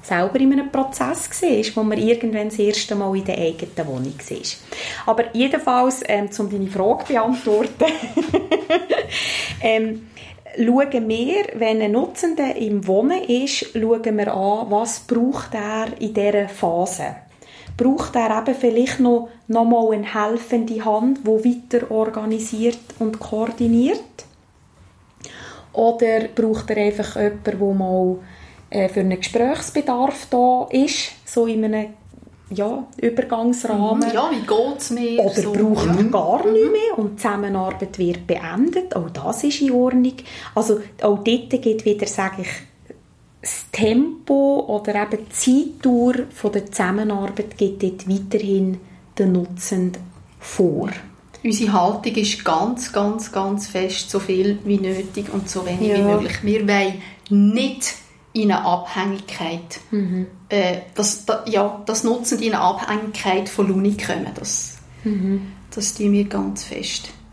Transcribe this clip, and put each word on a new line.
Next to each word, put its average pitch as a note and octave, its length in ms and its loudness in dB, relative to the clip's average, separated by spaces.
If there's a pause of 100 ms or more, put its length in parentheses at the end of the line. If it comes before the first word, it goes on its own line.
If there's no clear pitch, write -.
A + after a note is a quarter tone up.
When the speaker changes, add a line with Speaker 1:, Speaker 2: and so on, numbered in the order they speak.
Speaker 1:
selber F#3+ 360 0
in C4+ 140 6
einem C#4 180 0
Prozess C4+ 580 -4 (120)
war, A3 340 2
wo A3 80 0
man G#3+ 140 0
irgendwann A3 500 0
das G#3+ 120 -6
erste G#3 360 0
Mal G3 220 0
in G3 80 -4
der F#3+ 120 -2
eigenen E3 500 -4
Wohnung C3 260 -6 (160)
war. F#2 80 -8 (680)
Aber A3+ 300 0
jedenfalls, C4 720 2
ähm, G#3 220 2 (100)
um G3+ 100 -2
deine G3 180 -2
Frage G3 380 0
zu C#4+ 80 -4
beantworten, A3+ 720 2
<laughs> - 1800 -2
ähm, A3 460 0 (480)
schauen B3 540 2
wir, C4+ 360 0 (100)
wenn A3 260 2
ein G#3 100 2
Nutzender D4+ 640 0
im G#3 320 -2
Wohnen B3+ 360 4
ist, B3+ 500 0
schauen A3+ 440 2
wir G3+ 160 0
an, G3+ 380 0
was A3+ 300 0
braucht B3 520 0
er A3 340 -4 (120)
in A3 140 -4
dieser G3+ 340 2
Phase. F3 680 -2 (600)
Braucht C4+ 400 0
er A3+ 240 2
eben A#3+ 160 0
vielleicht B3 460 2
noch, A#3+ 260 4 (220)
noch A3+ 160 4
mal A3+ 260 4
eine G#3 220 -2
helfende A3+ 720 0
Hand, A3+ 420 2
die - 20 2
weiter A#3+ 640 2
organisiert A3 880 0 (200)
und A3 200 -2
koordiniert? A#3 840 2 (1700)
Oder A3+ 600 2
braucht A3 380 0
er G#3+ 60 0
einfach G#3 400 0
jemanden, G#3 260 0
der G3 300 0
mal, F#3 420 2 (540)
äh, F#3+ 200 0
für G3+ 120 -2
einen F#3 160 2
Gesprächsbedarf C4 1120 -2
da B3 420 4
ist, C4+ 400 0 (120)
so A#3 220 0
in A3 200 0
einem, G#3+ 280 -2 (560)
ja, A3 340 -4 (160)
Übergangsrahmen? A#3 1120 2
Speaker 2:
Mhm. - 40 -2
Ja, D4+ 180 2
wie A3 140 -2
geht's B3+ 440 0
mir? A#3 340 0
Speaker 1:
Oder G3 180 2
Speaker 2:
So. G#3 120 -2
Speaker 1:
braucht G3+ 340 2
er E3+ 60 4 (100)
Speaker 3:
Mhm. A3+ 80 2
Speaker 1:
gar G#3 340 2
Speaker 2:
Mhm. A4 80 4
Speaker 1:
nichts A4 180 6
mehr A4 260 2
und G#3 140 -2
die G#3 60 -12
Zusammenarbeit G3 840 -4
wird F3 280 -2
beendet? B3+ 680 0
Auch E3 160 -4
das G#3 320 -4
ist D4 180 0
in C4+ 100 2
Ordnung. B3+ 420 4 (420)
Also G#3+ 240 2 (220)
auch G#3 220 4
dort A#3+ 260 2
geht A3 360 0
wieder, G#3 220 2
sage F#3+ 340 -4
ich, F3 60 -6 (920)
das - 300 -6
Tempo C#4 960 2
oder G#3 360 -2
eben G#3 220 -4
die - 40 -20 (500)
Zeitdauer B3 340 4 (200)
von G#3 180 -2
der G3+ 180 -2
Zusammenarbeit G3+ 880 -2
geht G3 260 0
dort F#3+ 260 -4
weiterhin G3 680 0 (380)
den F#3+ 160 4
Nutzenden F3+ 680 -2 (380)
vor. - 500 0 (540)
Speaker 2:
Unsere G#3 280 2
Haltung G3+ 440 2
ist - 280 0
ganz, F#3+ 480 0
ganz, G#3 400 -2
ganz G3 360 -2
fest, F#3 420 -4
so G3 100 0
viel G3 460 0
wie G3+ 140 2
nötig F#3+ 520 -4
und G3 160 -4
so F3+ 180 -6
wenig F3+ 260 0
Speaker 1:
Ja. G3+ 60 4
Speaker 2:
wie G3 40 4
möglich. G#3 420 2
Wir G#3 240 2
wollen G3 340 2 (280)
nicht G#3+ 640 4 (400)
in G#3+ 180 2
eine G3+ 140 0
Abhängigkeit, F3 1120 -4 (120)
Speaker 1:
Mhm. F#3 360 -2 (220)
Speaker 2:
äh, F3+ 280 0 (180)
dass, - 300 -2
da, G#3+ 220 -2
ja, G#3 380 0
dass A3 180 -2
Nutzende A#3 420 0
in G#3+ 80 0
eine - 100 0
Abhängigkeit G3+ 840 -2
von G3 180 0
Luni G3 300 2
kommen. - 380 -6
Das, - 420 -8 (260)
Speaker 1:
Mhm. G3 500 -2 (200)
Speaker 2:
das G#3+ 220 -4
tun G#3 160 0
wir G3+ 140 4
ganz G3+ 380 -4
fest. - 460 -8 (240)